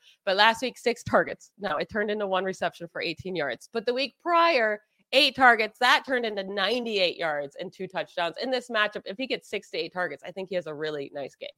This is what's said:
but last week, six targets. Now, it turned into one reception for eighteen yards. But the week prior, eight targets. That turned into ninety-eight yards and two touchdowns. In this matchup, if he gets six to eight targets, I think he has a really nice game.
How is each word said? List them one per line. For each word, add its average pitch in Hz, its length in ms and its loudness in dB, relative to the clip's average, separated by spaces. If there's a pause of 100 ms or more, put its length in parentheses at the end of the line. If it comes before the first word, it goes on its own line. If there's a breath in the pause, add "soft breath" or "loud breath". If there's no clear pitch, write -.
(240 soft breath)
but 190 120 0
last 220 260 6
week, - 160 -4
six 233 260 -2
targets. - 560 0
Now, 190 160 -4
it 170 120 -4
turned 214 220 -2
into 208 160 -2
one 190 180 0
reception 180 440 -6
for 160 120 -10
eighteen 175 360 -6
yards. 143 360 -4
But 226 140 -6
the 247 80 0
week 262 280 -4
prior, 330 580 2 (320)
eight 269 240 4
targets. 226 420 6
That 262 280 4
turned 247 200 -2
into 202 180 -4
ninety-eight 202 720 0
yards 147 420 -4
and 185 140 -10
two 190 140 -10
touchdowns. 170 560 -4
In 247 80 -4
this 247 180 -2
matchup, 208 360 0
if 196 120 -10
he 262 100 -6
gets 220 220 -6
six 208 220 -8
to 185 80 -6
eight 160 140 -6
targets, 170 320 -6
I 185 60 -12
think 190 180 -10
he 190 60 -8
has 175 120 -4
a 156 80 -8
really 151 400 -6
nice 143 200 -10
game. - 240 -14